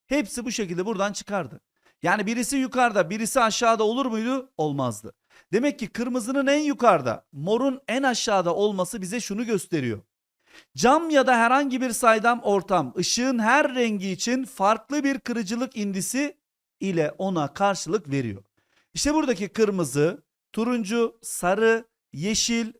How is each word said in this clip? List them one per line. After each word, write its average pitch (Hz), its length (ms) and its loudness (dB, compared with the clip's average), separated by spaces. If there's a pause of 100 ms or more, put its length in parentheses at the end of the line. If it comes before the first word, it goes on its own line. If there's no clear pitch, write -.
hepsi 240 380 -2
bu 247 60 -6
şekilde 180 340 -4
buradan 202 280 -2
çıkardı. 165 480 -8 (400)
Yani 190 240 0
birisi 240 320 -2
yukarıda, 240 520 2
birisi 220 320 0
aşağıda 226 420 2
olur 240 220 2
muydu? 247 520 -2
Olmazdı. 135 560 -4 (400)
Demek 285 260 2
ki 214 80 -6
kırmızının 254 600 -2
en 285 140 4
yukarıda, 180 680 2
morun 233 560 -2
en 254 160 -2
aşağıda 196 520 0
olması 202 460 -2
bize 185 180 -6
şunu 208 260 -6
gösteriyor. 147 540 -2 (800)
Cam 302 320 4
ya 269 180 4
da 254 100 4
herhangi 254 440 2
bir 254 100 -2
saydam 226 480 2
ortam 185 580 0
ışığın 240 420 0
her 254 360 2
rengi 208 360 0
için 247 340 -2
farklı 220 580 0
bir 277 160 0
kırıcılık 233 580 -4
indisi 208 680 -4 (360)
ile 165 380 0
ona 180 360 -2
karşılık 190 580 -2
veriyor. 117 320 -4 (500)
İşte 285 200 0
buradaki 254 360 0
kırmızı, 175 720 0 (300)
turuncu, 233 680 -2
sarı, 226 640 0 (280)
yeşil, 220 680 -2